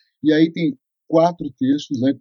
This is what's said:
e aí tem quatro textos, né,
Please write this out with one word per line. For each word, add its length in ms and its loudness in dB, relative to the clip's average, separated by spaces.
e 100 2
aí 180 2
tem 260 -4
quatro 520 0
textos, 400 -4
né, 220 0